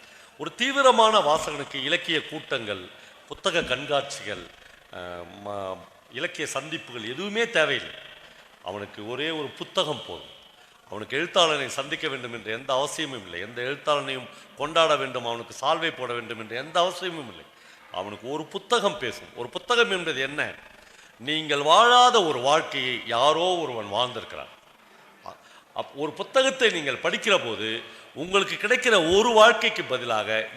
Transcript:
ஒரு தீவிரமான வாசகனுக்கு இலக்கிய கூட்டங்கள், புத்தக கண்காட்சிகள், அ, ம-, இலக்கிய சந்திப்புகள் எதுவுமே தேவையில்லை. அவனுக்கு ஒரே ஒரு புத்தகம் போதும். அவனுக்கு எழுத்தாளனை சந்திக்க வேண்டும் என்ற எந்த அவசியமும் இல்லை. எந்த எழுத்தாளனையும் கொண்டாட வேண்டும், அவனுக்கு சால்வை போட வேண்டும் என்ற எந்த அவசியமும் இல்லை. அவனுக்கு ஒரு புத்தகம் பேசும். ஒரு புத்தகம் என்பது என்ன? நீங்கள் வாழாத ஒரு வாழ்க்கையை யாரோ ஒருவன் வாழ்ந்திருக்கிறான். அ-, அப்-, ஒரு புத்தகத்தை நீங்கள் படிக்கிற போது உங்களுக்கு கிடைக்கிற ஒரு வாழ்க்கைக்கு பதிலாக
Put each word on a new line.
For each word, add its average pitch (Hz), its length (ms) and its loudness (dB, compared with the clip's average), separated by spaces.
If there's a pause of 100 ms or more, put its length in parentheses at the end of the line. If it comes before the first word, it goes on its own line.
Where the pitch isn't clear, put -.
(380)
ஒரு 151 180 -10
தீவிரமான 240 640 6
வாசகனுக்கு 147 640 0
இலக்கிய 156 440 -2
கூட்டங்கள், 107 640 -6 (380)
புத்தக 165 340 -2
கண்காட்சிகள், 127 840 -4 (480)
அ, 90 300 -10 (220)
ம-, 98 320 -6 (340)
இலக்கிய 139 360 -6
சந்திப்புகள் 135 560 -8
எதுவுமே 202 460 -4
தேவையில்லை. 143 460 0 (680)
அவனுக்கு 104 460 -10
ஒரே 139 200 -4
ஒரு 151 180 -6
புத்தகம் 151 600 -4
போதும். - 320 -14 (500)
அவனுக்கு 107 280 -8
எழுத்தாளனை 156 520 2
சந்திக்க 147 380 -6
வேண்டும் 123 260 -8
என்ற 110 180 -8
எந்த 135 220 -4
அவசியமும் 139 500 -2
இல்லை. 87 160 -12
எந்த 120 220 -10
எழுத்தாளனையும் 135 640 -4 (300)
கொண்டாட 156 380 2
வேண்டும், 127 300 -4
அவனுக்கு 117 360 -6
சால்வை 160 360 0
போட 123 160 -6
வேண்டும் 113 260 -8
என்ற 110 160 -10
எந்த 156 240 -2
அவசியமும் 175 500 -2
இல்லை. 80 160 -18 (460)
அவனுக்கு 104 400 -10
ஒரு 151 140 -6
புத்தகம் 196 520 0
பேசும். - 380 -8
ஒரு 120 140 -10
புத்தகம் 226 420 2
என்பது 160 300 -2
என்ன? 135 320 -4 (640)
நீங்கள் 147 440 -2
வாழாத 233 640 8
ஒரு 135 140 0
வாழ்க்கையை 131 640 0
யாரோ 156 520 2
ஒருவன் 117 360 -6
வாழ்ந்திருக்கிறான். 104 560 -4 (760)
அ-, 90 100 -16 (400)
அப்-, - 200 -10
ஒரு 151 160 -6
புத்தகத்தை 262 580 2
நீங்கள் 147 340 -2
படிக்கிற 180 420 2
போது 110 360 -4 (320)
உங்களுக்கு 185 540 -2
கிடைக்கிற 202 500 4
ஒரு 233 120 6
வாழ்க்கைக்கு 220 540 6
பதிலாக 110 720 -2